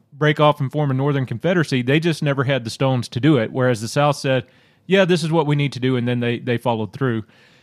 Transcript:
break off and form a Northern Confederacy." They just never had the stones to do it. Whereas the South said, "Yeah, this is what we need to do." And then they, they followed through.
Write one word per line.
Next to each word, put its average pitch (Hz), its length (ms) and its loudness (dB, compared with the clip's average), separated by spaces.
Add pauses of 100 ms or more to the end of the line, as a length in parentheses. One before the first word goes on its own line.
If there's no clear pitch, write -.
(140)
break 151 260 0
off 151 200 4
and 131 120 -4
form 147 180 -2
a 131 60 0
Northern 139 320 -2
Confederacy." 147 560 0
They 135 160 2
just 160 240 -2
never 139 200 0
had 131 200 0
the 113 80 -6
stones 131 380 -2
to - 100 -6
do 143 180 4
it. 110 140 0
Whereas 127 300 0
the 113 60 -6
South 147 280 0
said, 131 320 -2 (400)
"Yeah, 190 180 4
this 170 180 2
is 160 80 -4
what 160 140 2
we 147 100 2
need 143 180 -2
to 123 60 -10
do." 131 160 0
And 120 120 -2
then 123 140 0
they, 120 180 -2
they 120 180 -2
followed 110 360 -2
through. 117 320 -2 (380)